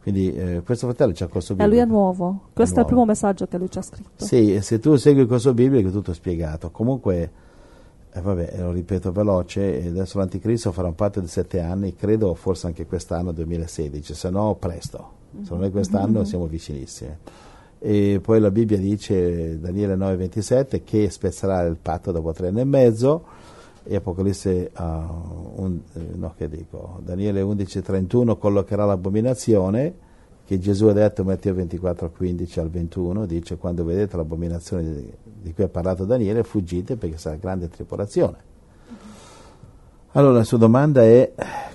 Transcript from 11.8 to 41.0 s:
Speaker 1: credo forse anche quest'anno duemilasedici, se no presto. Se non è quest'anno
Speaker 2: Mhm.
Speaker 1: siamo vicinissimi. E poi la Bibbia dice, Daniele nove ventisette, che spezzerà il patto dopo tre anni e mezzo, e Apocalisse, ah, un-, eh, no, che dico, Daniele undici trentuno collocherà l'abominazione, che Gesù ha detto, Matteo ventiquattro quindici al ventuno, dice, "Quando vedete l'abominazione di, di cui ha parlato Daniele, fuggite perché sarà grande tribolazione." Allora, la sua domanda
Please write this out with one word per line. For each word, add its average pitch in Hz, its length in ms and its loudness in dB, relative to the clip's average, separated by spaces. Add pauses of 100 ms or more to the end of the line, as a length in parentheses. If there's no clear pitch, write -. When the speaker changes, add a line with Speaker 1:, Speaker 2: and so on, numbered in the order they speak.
Speaker 1:
credo 104 400 0
forse 90 320 -4
anche 82 180 -8
quest'anno 87 480 -6
duemilasedici, 80 800 -6
se 90 160 -6
no 101 260 0
presto. - 640 -10 (220)
Se 202 120 -12
non 92 120 -2
è 98 60 -2
quest'anno 101 480 0
Speaker 2:
Mhm. 101 60 2
Speaker 1:
siamo 90 200 -4
vicinissimi. 73 640 -10 (680)
E 101 420 2
poi 110 180 4
la 104 120 4
Bibbia 107 260 2
dice, 90 840 -2
Daniele 95 360 -2
nove 95 200 0
ventisette, 101 680 -2
che 104 260 2
spezzerà 95 540 -2
il 85 180 -2
patto 85 320 -6
dopo 80 180 -4
tre 90 160 -4
anni 104 140 -2
e 131 40 0
mezzo, 135 720 2 (440)
e - 120 -6
Apocalisse, 92 800 -2
ah, 82 360 -6 (460)
un-, 92 260 -4 (120)
eh, 82 200 -10
no, 87 240 -8
che 78 100 -6
dico, - 560 -14
Daniele 98 380 -2
undici 101 400 -2
trentuno 98 560 2
collocherà 101 480 2
l'abominazione, 107 1120 2 (500)
che 95 140 -2
Gesù 98 260 2
ha 107 80 8
detto, 104 300 2
Matteo 92 320 0
ventiquattro 87 560 -4
quindici 90 480 -4
al 82 100 -2
ventuno, 87 560 -4
dice, 85 320 -6
"Quando 87 260 -4
vedete 92 340 -2
l'abominazione 85 640 -6
di, 78 280 -8 (300)
di 85 140 -12
cui 101 80 0
ha 92 40 0
parlato 90 380 -2
Daniele, 113 380 2
fuggite 92 520 -4
perché 85 220 -8
sarà 78 200 -8
grande 90 320 -6
tribolazione." - 680 -4 (1700)
Allora, 139 220 6
la 117 100 6
sua 117 160 2
domanda 127 440 6